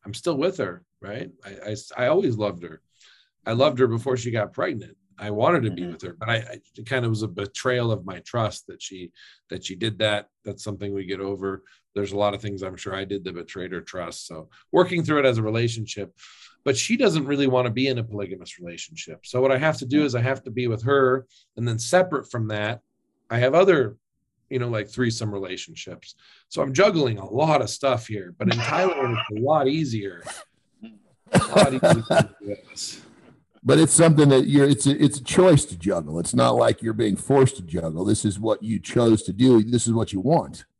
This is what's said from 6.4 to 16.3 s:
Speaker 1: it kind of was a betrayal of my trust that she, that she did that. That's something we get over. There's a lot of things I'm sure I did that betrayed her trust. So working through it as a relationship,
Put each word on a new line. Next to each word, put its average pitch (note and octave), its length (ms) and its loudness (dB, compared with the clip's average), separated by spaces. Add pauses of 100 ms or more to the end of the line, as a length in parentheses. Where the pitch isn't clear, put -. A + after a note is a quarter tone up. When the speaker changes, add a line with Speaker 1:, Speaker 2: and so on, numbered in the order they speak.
Speaker 1:
it A2+ 80 -18
kind B2+ 200 -2
of A2+ 60 0
was G#2+ 120 -4
a G#2+ 40 -6
betrayal A2+ 640 -4
of F#2 140 -6
my F#2 140 -10
trust - 480 -6
that - 140 -18
she, F#2 300 -14 (380)
that F2+ 160 -12
she F#2+ 100 -10
did A2 240 -6
that. G#2 300 -2 (140)
That's G2+ 200 -12
something G2+ 300 -10
we G2 120 -8
get F#2 160 -8
over. F#2+ 420 -6 (300)
There's G2 180 -4
a G2+ 60 -6
lot G#2 160 0
of G2 80 -10
things G2+ 200 -8
I'm F#2 140 -10
sure F#2 200 -12
I F#2+ 100 -8
did F#2+ 180 -8
that F2+ 120 -10
betrayed F2 360 -12
her F2 100 -8
trust. F2 460 -12
So D#2+ 220 -16 (220)
working F3 320 2
through D3+ 160 2
it C#3 60 2
as B2 120 4
a A2 60 -2
relationship, A2+ 720 -4 (520)